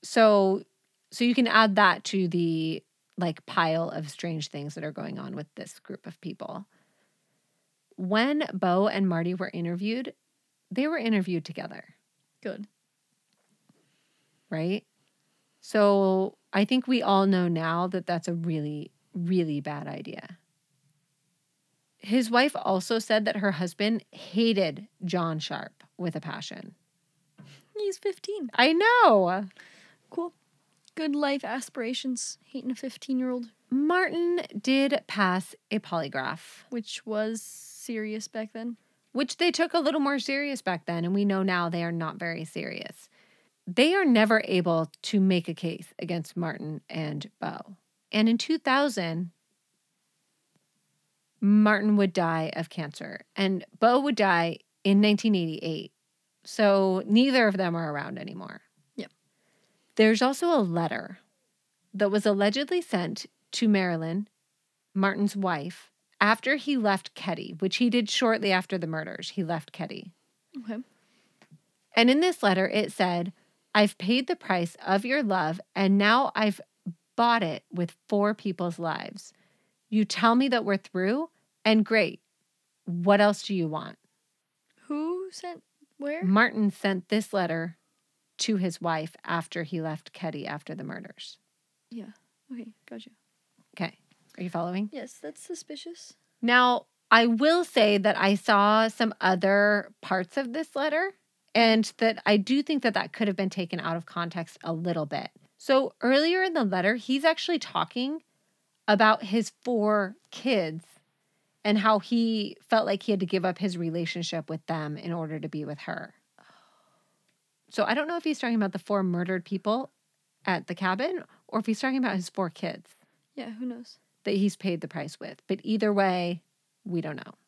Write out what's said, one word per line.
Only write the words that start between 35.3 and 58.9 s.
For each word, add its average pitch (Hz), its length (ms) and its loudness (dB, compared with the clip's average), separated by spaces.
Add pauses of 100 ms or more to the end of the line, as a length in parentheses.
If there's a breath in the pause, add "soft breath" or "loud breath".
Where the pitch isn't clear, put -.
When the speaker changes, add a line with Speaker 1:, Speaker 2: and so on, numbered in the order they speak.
Speaker 1:
a 214 80 0
polygraph. 143 880 -6
Speaker 2:
Which - 360 -10
was 220 360 -4
serious 214 840 -10
back 220 260 -10
then. 226 240 -10 (360)
Speaker 1:
Which 262 240 -4
they 349 120 2
took 330 240 0
a 339 60 2
little 302 220 0
more 277 180 0
serious 277 420 -4
back 180 240 -4
then, 170 200 -2
and 185 100 0
we 202 100 2
know 196 160 2
now 180 280 0
they 170 140 -4
are 170 80 -4
not 165 260 -6
very 165 260 -8
serious. - 640 -12 (560 soft breath)
They 262 280 4
are 381 120 4
never 220 400 6
able 165 460 0 (120)
to 202 180 2
make 185 260 2
a 160 60 -6
case - 440 -8
against 170 380 -8
Martin 156 540 -8
and 151 400 -6 (100)
Bo. 170 380 -10 (340)
And 214 160 4
in 233 100 4
two 311 200 -2
thousand, 196 720 -2 (2000)
Martin 208 560 6
would 196 160 2
die 165 420 0
of 165 140 -6
cancer, 151 520 -12 (140)
and 190 300 0 (140)
Bo 240 200 6
would 277 160 0
die 170 440 2 (240)
in 196 180 6
nineteen 208 320 4
eighty-eight. 160 580 -4 (540)
So 196 600 2
neither 247 420 4
of 196 80 2
them 185 180 -2
are 165 200 -4
around 143 260 -8
anymore. - 420 -14 (360)